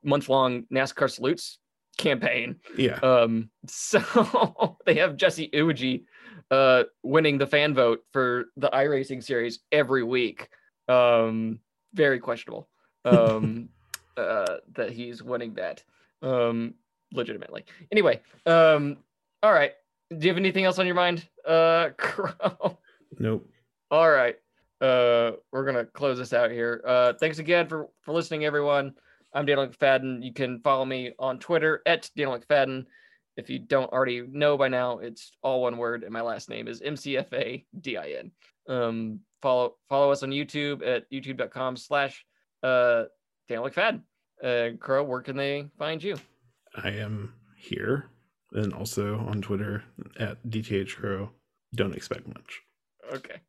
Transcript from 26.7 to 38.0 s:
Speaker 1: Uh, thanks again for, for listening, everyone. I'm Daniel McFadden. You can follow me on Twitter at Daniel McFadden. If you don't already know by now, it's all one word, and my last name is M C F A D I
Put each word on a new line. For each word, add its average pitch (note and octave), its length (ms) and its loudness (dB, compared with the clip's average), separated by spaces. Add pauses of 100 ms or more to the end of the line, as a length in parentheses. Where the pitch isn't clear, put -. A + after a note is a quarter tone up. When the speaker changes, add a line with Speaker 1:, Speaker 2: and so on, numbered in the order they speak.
Speaker 1:
Uh, B2 280 4
thanks D#3 240 -2
again E3 280 2
for, D#3 220 -8 (140)
for D3 100 -8
listening, D#3+ 320 -4
everyone. C#3+ 480 0 (400)
I'm C#3+ 140 -2
Daniel C#3 200 2
McFadden. C3 560 0
You B2+ 120 -12
can B2 260 -4
follow C3+ 240 2
me B2+ 340 -6
on B2+ 200 -4
Twitter D#3 480 0
at E3 280 0
Daniel C3+ 240 -4
McFadden. C3 460 0 (520)
If - 120 -14
you C3 120 -8
don't C3 320 0
already B2 380 -2
know D3 280 2
by C3+ 100 2
now, B2 300 -2
it's A#2 340 -16 (100)
all C3 200 -2
one A#2+ 160 -2
word, A#2 240 -4
and G#2+ 100 -14
my A2+ 80 -8
last A#2 300 -8
name A2+ 180 -10
is A#2 140 -14
M D3 140 -8
C C#3 200 -8
F - 160 -6
A B2+ 320 -8 (160)
D B2+ 160 -8
I D#2 140 -10